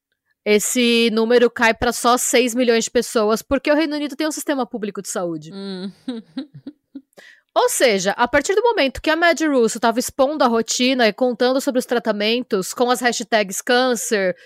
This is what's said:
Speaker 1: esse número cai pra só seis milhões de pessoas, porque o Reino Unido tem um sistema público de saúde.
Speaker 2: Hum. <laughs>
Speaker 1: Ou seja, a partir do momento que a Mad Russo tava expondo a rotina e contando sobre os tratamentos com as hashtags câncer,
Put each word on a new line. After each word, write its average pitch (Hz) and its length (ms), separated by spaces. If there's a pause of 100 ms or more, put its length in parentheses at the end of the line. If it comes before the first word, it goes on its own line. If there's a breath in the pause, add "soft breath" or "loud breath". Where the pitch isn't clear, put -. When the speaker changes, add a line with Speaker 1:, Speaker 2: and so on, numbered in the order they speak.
(460)
Speaker 1:
esse 233 680
número 233 400
cai 226 220
pra 240 180
só 247 260
seis 240 380
milhões 233 300
de - 60
pessoas, 220 500
porque 277 280
o 294 60
Reino 302 220
Unido 285 180
tem 311 100
um 311 60
sistema 269 340
público 202 360
de - 80
saúde. 165 440
Speaker 2:
Hum. 196 380 (160)
<laughs> 233 160 (1300 loud breath)
Speaker 1:
Ou 494 140
seja, 202 440
a - 160
partir 294 280
do 427 60
momento 403 400
que - 80
a 311 80
Mad 339 240
Russo 254 380
tava 233 200
expondo 294 440
a 254 40
rotina 240 600
e 208 40
contando 254 480
sobre 254 200
os - 60
tratamentos 220 880
com 240 160
as 247 120
hashtags 214 600
câncer, 240 720 (100)